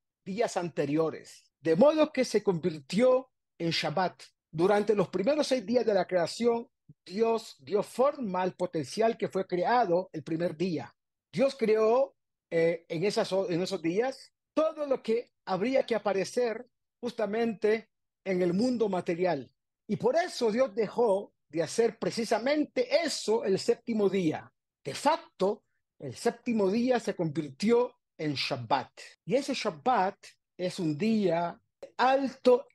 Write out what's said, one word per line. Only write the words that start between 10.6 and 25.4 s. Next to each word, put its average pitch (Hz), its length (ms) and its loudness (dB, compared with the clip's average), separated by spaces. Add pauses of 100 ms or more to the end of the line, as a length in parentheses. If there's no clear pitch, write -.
Dios 262 240 0
creó, 220 580 2 (360)
eh, 170 380 0
en 170 160 -4
esas, 208 280 0
en 180 300 0
esos 185 180 -4
días 202 540 -4 (180)
todo 311 340 -2
lo 262 160 -2
que 226 300 -2 (140)
habría 208 400 0
que 226 80 -2
aparecer 214 720 -2 (320)
justamente 220 880 -2 (360)
en 185 180 0
el 175 100 2
mundo 220 380 2
material. 170 600 -2 (380)
Y 208 80 0
por 247 200 0
eso 285 360 0
Dios 254 220 0
dejó 208 580 0 (160)
de 165 140 -2
hacer - 360 0
precisamente 240 1040 0
eso 233 400 -2
el 196 160 0
séptimo 220 520 0
día. 170 420 -2 (320)
De 135 100 -8
facto, - 680 -2 (340)